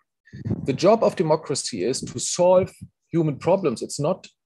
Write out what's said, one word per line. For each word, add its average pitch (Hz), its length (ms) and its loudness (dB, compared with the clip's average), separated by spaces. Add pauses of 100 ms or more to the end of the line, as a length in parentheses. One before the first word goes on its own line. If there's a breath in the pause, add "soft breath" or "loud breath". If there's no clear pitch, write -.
(640 loud breath)
The 139 80 -2
job 208 300 4
of - 140 2
democracy 151 680 -2
is 127 160 -2
to - 180 -10
solve 185 540 2 (400)
human 156 260 0
problems. 160 440 0
It's - 180 -8
not 160 260 -2 (200)